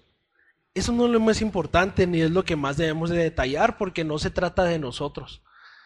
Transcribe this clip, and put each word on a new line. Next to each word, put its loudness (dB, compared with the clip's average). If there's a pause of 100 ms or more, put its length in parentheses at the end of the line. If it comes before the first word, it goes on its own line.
(760)
Eso -2
no 4
es 4
lo 4
más 2
importante, 0
ni 2
es 2
lo 2
que -2
más -2
debemos -2
de -2
detallar, 0
porque -4
no -4
se -4
trata 0
de 0
nosotros, -10 (440)